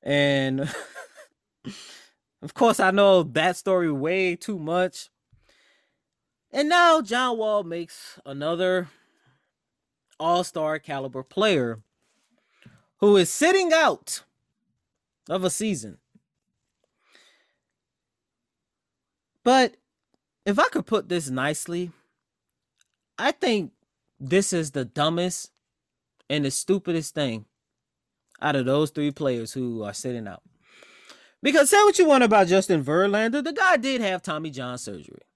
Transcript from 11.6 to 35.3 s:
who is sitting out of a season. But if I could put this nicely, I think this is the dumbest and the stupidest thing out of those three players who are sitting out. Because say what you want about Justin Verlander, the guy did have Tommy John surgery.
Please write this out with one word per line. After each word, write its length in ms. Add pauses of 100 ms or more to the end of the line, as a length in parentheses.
who 160
is 120
sitting 420
out 520 (1040)
of 140
a 80
season. 480 (3500)
But 340 (680)
if 140
I 120
could 180
put 200
this 220
nicely, 640 (1300)
I 140
think 400 (480)
this 320
is 200
the 120
dumbest 680 (760)
and 160
the 60
stupidest 640
thing 320 (960)
out 140
of 100
those 240
three 220
players 420
who 300
are 100
sitting 340
out. 140 (1000)
Because 260
say 140
what 160
you 80
want 160
about 240
Justin 360
Verlander, 600
the 100
guy 240
did 240
have 220
Tommy 260
John 300
surgery. 420 (140)